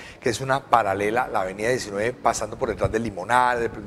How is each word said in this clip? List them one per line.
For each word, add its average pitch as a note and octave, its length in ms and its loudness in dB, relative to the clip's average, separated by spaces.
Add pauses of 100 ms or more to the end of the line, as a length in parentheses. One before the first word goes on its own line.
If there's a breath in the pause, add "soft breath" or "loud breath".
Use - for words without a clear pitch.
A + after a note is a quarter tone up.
(200 loud breath)
que C3 100 0
es G#2+ 100 -2
una C3+ 200 0
paralela, G#2+ 680 2
la A2+ 120 0
avenida G2 300 -2
diecinueve, G#2+ 420 -2
pasando A2+ 440 -2
por B2 120 -2
detrás G2 240 0
de A2 80 0
Limonar, A#2 580 0
de-, A#2 120 -2 (160)